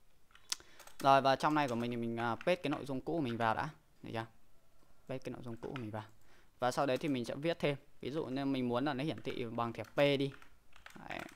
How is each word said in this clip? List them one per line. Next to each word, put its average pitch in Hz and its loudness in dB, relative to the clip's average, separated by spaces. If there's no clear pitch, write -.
Rồi, 135 10
và 131 6
trong 151 4
này 147 4
của 120 0
mình 120 0
thì 120 -2
mình, 117 -2
à, 117 2
paste 175 2
cái 143 -2
nội 143 -2
dung 131 -4
cũ 151 -4
của 165 0
mình 117 0
vào 113 4
đã, 117 -2
được 110 -10
chưa? 113 -4
Paste 131 -6
cái 127 -6
nội - -10
dung 120 -8
cũ - -8
của 139 -6
mình 107 -6
vào. 107 -6
Và 123 2
sau 143 2
đấy 131 4
thì 156 -2
mình 131 0
sẽ - -4
viết 165 -2
thêm. 147 2
Ví - -6
dụ 151 -2
như 131 -2
mình 131 2
muốn 120 2
là 147 0
nó 127 -2
hiển 117 -2
thị 127 -4
bằng 117 -2
thẻ 113 -8
P - -16
đi. 139 4
Đấy, - -6